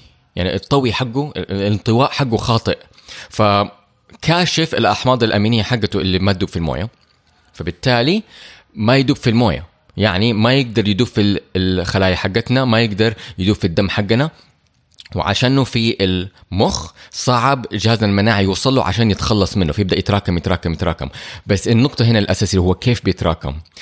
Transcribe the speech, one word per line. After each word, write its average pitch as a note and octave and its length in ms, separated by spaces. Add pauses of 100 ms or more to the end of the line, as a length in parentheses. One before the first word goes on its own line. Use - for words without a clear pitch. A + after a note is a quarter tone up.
(360)
يعني F2+ 200
الطوي B2+ 380
حقه، C3 440
ال-، F2+ 140
الانطواء G#2 600
حقه A#2+ 260
خاطئ، A2 400 (520)
فكاشف - 1500
الأحماض A#2 480
الأمينية G#2+ 400
حقته G#2 360
اللي F#2 200
ما G2 140
تدوب F#2 160
في - 80
الموية، E2 320 (640)
فبالتالي B2 720 (520)
ما A#2 220
يدوب C3+ 200
في - 120
الموية، A2 360 (320)
يعني G2+ 360
ما A2 200
يقدر A#2 340
يدوب G#2 200
في - 140
ال-، G2+ 200 (140)
الخلايا F#2 600
حقتنا، A#2 500
ما A2+ 160
يقدر A2 320 (240)
يدوب G2 180
في G2 120
الدم F#2 220
حقنا، A2+ 400 (880)
وعشانه B2 480
في A2+ 400
المخ F#2 880 (200)
صعب B2+ 600
جهازنا G#2+ 360
المناعي G2+ 360
يوصل G2 320
له A#2+ 80
عشان G#2+ 280
يتخلص G2 460
منه، E2 160
فيبدأ G2 240
يتراكم، F#2+ 400
يتراكم، E2+ 360
يتراكم. D#2+ 360 (380)
بس G2+ 200
النقطة A#2 380
هنا A#2 140
الأساسية G2+ 400
هو F2+ 140
كيف - 320
بيتراكم. D#2+ 540 (220)